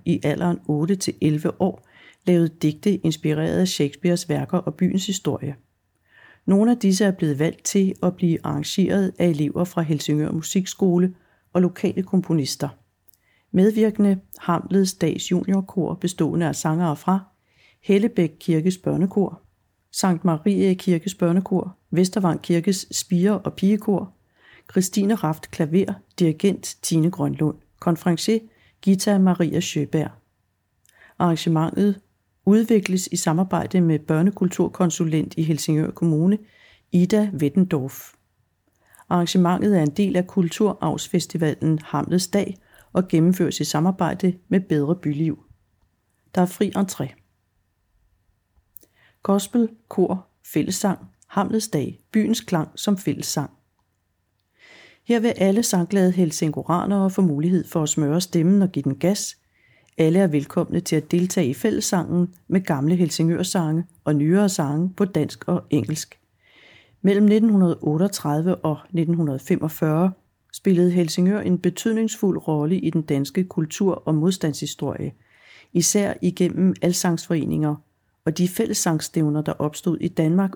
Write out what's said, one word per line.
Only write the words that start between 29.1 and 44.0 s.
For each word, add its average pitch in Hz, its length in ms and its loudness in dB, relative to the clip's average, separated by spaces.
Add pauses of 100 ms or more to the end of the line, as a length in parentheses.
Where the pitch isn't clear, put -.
Maria 175 420 2
Sjøberg. 151 500 -4 (1080)
Arrangementet 170 800 0 (460)
udvikles 202 640 2
i 175 40 -2
samarbejde 180 640 0
med 160 180 2
børnekulturkonsulent 165 1400 0
i 160 60 -2
Helsingør 156 480 0
Kommune, 170 480 2 (540)
Ida 202 420 2
Wettendorf. 143 800 -2 (960)
Arrangementet 180 680 2
er 156 40 4
en 147 80 2
del 190 260 0
af 180 100 0
Kulturarvsfestivalen 165 1500 -2
Hamlets 160 500 -2
Dag 196 280 -2 (360)
og 185 160 0
gennemføres 175 520 2
i 151 40 -4
samarbejde 175 680 0 (140)